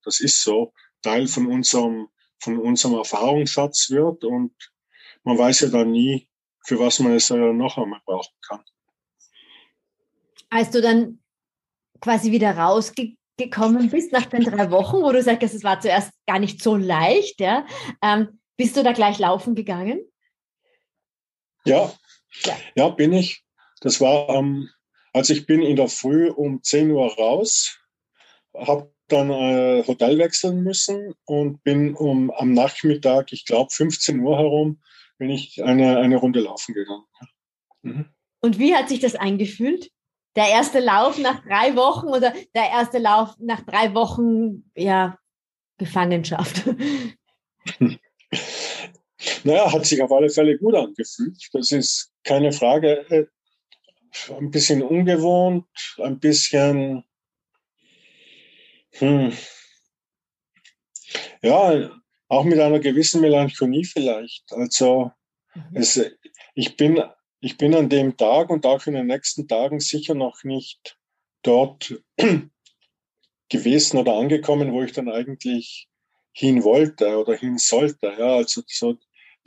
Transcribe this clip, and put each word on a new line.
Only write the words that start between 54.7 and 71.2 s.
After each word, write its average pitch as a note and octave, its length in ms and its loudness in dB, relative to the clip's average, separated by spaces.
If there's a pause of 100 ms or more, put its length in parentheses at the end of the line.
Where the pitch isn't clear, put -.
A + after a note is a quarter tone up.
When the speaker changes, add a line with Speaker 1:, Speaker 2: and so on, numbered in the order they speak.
Speaker 1:
ungewohnt, F3 840 2 (320)
ein C3 220 -6
bisschen, C#3+ 840 0 (1900)
hm, C3+ 420 2 (2000)
ja, D3+ 500 4 (360)
auch C3+ 160 2
mit E3 160 4
einer D3+ 200 4
gewissen D3 420 0
Melancholie C#3+ 640 2
vielleicht. A#2+ 680 -6
Also, B2+ 600 0 (440)
Speaker 2:
Mhm. D#3+ 80 -18 (100)
Speaker 1:
es, - 280 0 (520)
ich - 240 -6
bin, D#3 240 4 (380)
ich - 180 -10
bin D3 180 2
an D3 140 2
dem C3+ 280 0
Tag D3+ 320 2
und D#3 160 -2
auch C3+ 220 2
in D3 60 -2
den B2+ 140 -4
nächsten C#3 400 -6
Tagen C#3 320 -2
sicher D3+ 340 -6
noch C3 300 -6
nicht - 540 -12 (460)